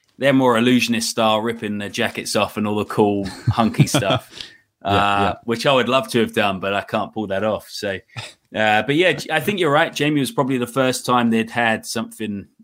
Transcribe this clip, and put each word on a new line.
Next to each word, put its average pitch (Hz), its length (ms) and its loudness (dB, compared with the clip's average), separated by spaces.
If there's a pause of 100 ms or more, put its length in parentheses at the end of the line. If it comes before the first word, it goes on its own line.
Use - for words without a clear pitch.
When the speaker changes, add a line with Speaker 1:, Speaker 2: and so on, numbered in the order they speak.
(180)
Speaker 1:
they're 135 160 2
more 123 240 4
illusionist 117 520 2
style, 110 300 2
ripping 110 380 -6
their 101 120 -8
jackets - 460 -4
off 104 220 0
and 104 100 -2
all 104 80 -2
the 104 100 -2
cool 104 400 2
Speaker 2:
<laughs> - 240 -8
Speaker 1:
hunky - 380 4
stuff, 127 420 -2 (560)
Speaker 2:
Yeah, - 40 -2
Speaker 1:
uh, 101 40 2
Speaker 2:
yeah. 101 400 2 (100)
Speaker 1:
which 117 220 -4
I 143 80 4
would 120 160 2
love 113 200 0
to 120 120 2
have 110 120 -2
done, 98 280 0
but 98 120 -2
I 101 100 -2
can't 104 280 -4
pull 107 160 -6
that 98 160 -2
off. 104 260 -2
So, 98 300 -8 (560)
uh, 107 280 2
but 139 120 0
yeah, 160 240 2 (100)
I 160 120 0
think 208 180 -4
you're 156 140 2
right. - 200 2
Jamie 147 280 0
was 120 100 -2
probably 135 260 0
the 120 100 -2
first 127 380 0
time 120 260 2
they'd 113 200 0
had 113 340 0
something 104 600 -8 (160)